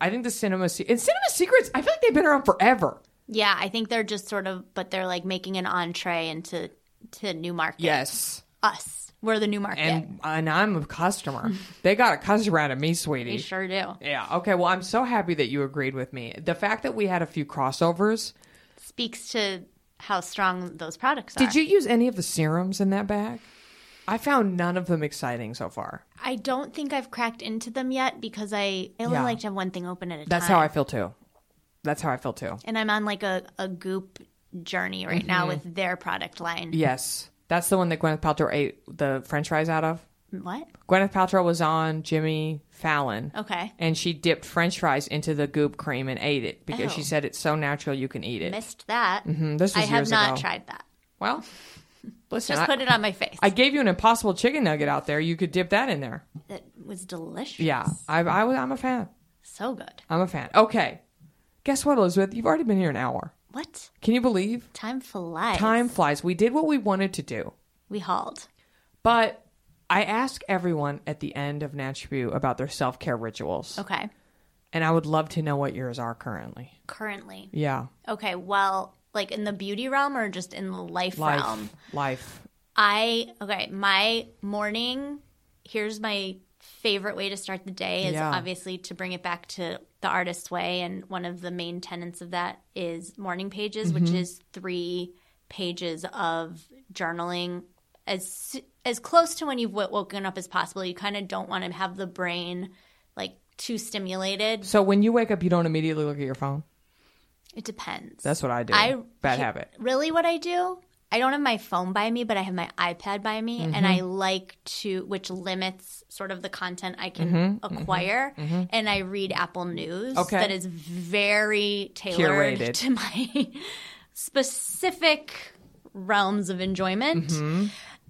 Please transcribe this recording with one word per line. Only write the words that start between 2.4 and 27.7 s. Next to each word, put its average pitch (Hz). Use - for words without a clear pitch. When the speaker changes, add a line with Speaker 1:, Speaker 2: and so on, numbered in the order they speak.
Speaker 1:
forever. 202
Speaker 2:
Yeah, 208
I 196
think 220
they're 226
just 202
sort 196
of, 190
but 185
they're, 185
like, 180
making 185
an 185
entree 175
into, 160
to 196
new 170
market. 160
Speaker 1:
Yes. 151
Speaker 2:
Us. -
We're 220
the 208
new 208
market. 202
Speaker 1:
And, 160
and 156
I'm 190
a 147
customer. 175
Speaker 2:
<laughs> -
Speaker 1:
They 190
got 220
a 143
customer 202
out 147
of 131
me, 160
sweetie. 131
Speaker 2:
We 208
sure 190
do. 185
Speaker 1:
Yeah. 135
Okay, 180
well, 175
I'm 185
so 233
happy 202
that 147
you 139
agreed 135
with 131
me. 120
The 170
fact 208
that 262
we 214
had 180
a 165
few 156
crossovers 170
Speaker 2:
speaks -
to 196
how 196
strong 180
those 165
products 269
are. -
Speaker 1:
Did 240
you 311
use 339
any 240
of 240
the 180
serums 170
in 196
that 196
bag? 208
I 214
found 226
none 175
of 180
them 165
exciting 120
so -
far. -
Speaker 2:
I 262
don't 262
think 294
I've 254
cracked 233
into 226